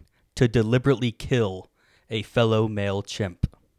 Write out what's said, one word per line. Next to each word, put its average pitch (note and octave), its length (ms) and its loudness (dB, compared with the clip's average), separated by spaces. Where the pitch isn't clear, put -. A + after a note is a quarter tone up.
to B2+ 120 4
deliberately A#2+ 640 2
kill G2+ 580 -4
a A2 140 -4
fellow A2+ 440 2
male G2+ 340 -2
chimp. - 460 -4